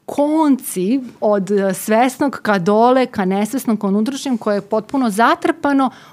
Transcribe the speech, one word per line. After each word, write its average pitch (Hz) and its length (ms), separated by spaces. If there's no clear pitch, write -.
konci 294 800
od, 202 300
e, 196 220
svesnog 247 640
ka 202 200
dole, 226 480
ka 226 200
nesvesnom, 208 520
ka 208 100
unutrašnjem, 233 500
koje 214 180
je 202 80
potpuno 233 460
zatrpano, 277 800